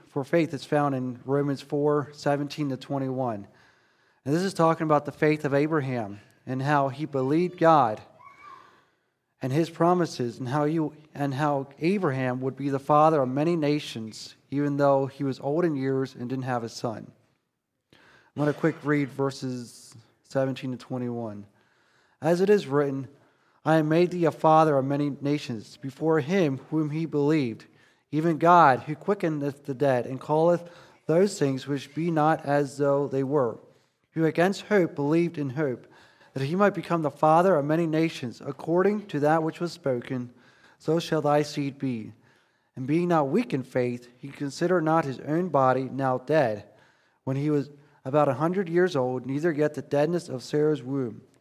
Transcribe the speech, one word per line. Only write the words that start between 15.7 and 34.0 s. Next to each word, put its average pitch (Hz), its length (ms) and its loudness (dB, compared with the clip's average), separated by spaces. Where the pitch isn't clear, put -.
years 135 420 -2
and 120 120 -8
didn't 131 160 -6
have 123 180 -4
a 113 60 -8
son. 110 420 -8
I'm - 80 -20
gonna 147 160 0
quick 160 300 0
read 143 260 0
verses 131 840 -8
seventeen 135 440 -4
to 123 60 -8
twenty-one. 117 680 -8
"As 170 200 2
it 190 80 2
is 196 180 4
written, 135 400 0
'I 156 120 4
have 156 100 4
made 170 260 4
thee 175 140 0
a 147 60 4
father 156 460 4
of 131 60 2
many 143 380 -2
nations,' 135 560 -4
before 156 420 0
him 151 400 0
whom 156 200 -2
he 160 160 -4
believed, 143 600 0
even 156 260 0
God, 156 440 8
who 156 140 -8
quickeneth 151 680 -4
the 143 80 -6
dead, 127 320 2
and 131 160 -10
calleth 170 480 2
those 190 320 2
things 135 300 -2
which 139 260 -6
be 170 180 -2
not 156 340 2
as 139 320 0
though 139 320 2
they 135 140 -2
were, 135 340 0